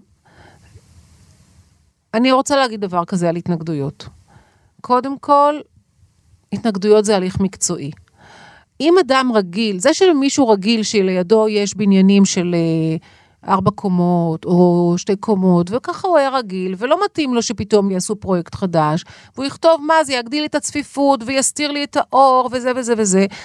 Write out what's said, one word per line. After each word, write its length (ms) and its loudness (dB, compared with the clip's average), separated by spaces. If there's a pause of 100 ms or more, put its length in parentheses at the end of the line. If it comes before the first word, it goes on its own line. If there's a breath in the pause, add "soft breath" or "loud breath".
(2250 soft breath)
אני 180 2
רוצה 240 0
להגיד 260 0
דבר 240 -2
כזה 240 -2
על 60 0
התנגדויות. 720 -6 (720 soft breath)
קודם 380 -2
כל, 360 2 (1000)
התנגדויות 520 2
זה 100 2
הליך 240 -2
מקצועי. 520 -6 (920 loud breath)
אם 120 2 (140)
אדם 280 2
רגיל, 440 -2
זה 140 2
שמישהו 560 2
רגיל 340 0
שלידו 680 0
יש 280 -2
בניינים 480 4
של, 320 -2
אה, 400 0 (560 soft breath)
ארבע 180 0
קומות 760 -2
או 520 4
שתי 180 -4
קומות, 560 2
וככה 360 -6
הוא 100 4
היה 120 2
רגיל, 480 -6
ולא 280 0
מתאים 280 -4
לו 80 0
שפתאום 500 0
יעשו 240 -4
פרויקט 400 -4
חדש, 500 -2 (300 loud breath)
והוא 100 -6
יכתוב, 420 0
"מה 160 2
זה, 100 -8
יגדיל 320 -4
את 100 -4
הצפיפות 680 -2
ויסתיר 460 -4
לי 120 -6
את 160 -8
האור", 520 2
וזה 240 -2
וזה 220 -2
וזה. 280 2 (200 loud breath)